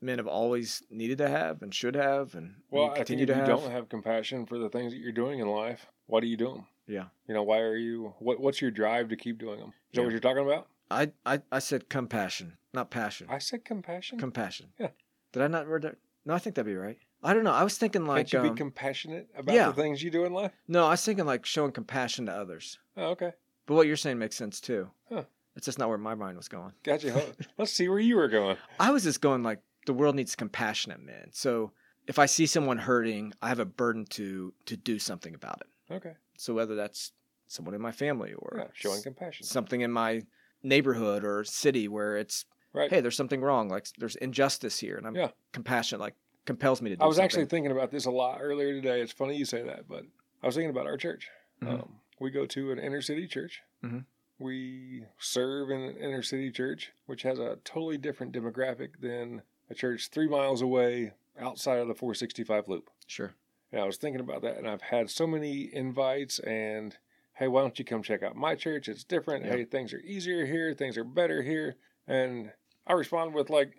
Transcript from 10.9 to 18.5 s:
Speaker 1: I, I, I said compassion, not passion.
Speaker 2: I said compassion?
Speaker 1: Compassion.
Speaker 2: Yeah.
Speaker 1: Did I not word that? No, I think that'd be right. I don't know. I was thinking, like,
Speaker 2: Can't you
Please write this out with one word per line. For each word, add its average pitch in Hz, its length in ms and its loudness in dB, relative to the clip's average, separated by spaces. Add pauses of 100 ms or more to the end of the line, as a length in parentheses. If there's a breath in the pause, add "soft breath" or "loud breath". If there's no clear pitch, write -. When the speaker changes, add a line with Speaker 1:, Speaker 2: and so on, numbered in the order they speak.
Speaker 1:
I, 143 220 2 (120)
I, 143 260 2
I 131 80 0
said 135 300 -2
compassion, 101 720 -4 (140)
not 127 180 -4
passion. 104 380 -4
Speaker 2:
I 135 100 -4
said 226 260 -6
compassion? 185 540 -8
Speaker 1:
Compassion. 113 600 -6
Speaker 2:
Yeah. 214 120 -4 (420)
Speaker 1:
Did 127 100 2
I 143 60 4
not 160 180 -2
word 156 160 -2
that? 156 140 -6 (280)
No, 156 100 0
I 180 40 2
think 185 160 -6
that'd 117 120 0
be 98 100 -2
right. 98 220 -6 (260)
I 175 100 4
don't 220 80 6
know. 185 100 4
I 143 120 6
was 202 120 2
thinking, 196 300 0
like, 131 220 2
Speaker 2:
Can't 127 160 4
you - 60 4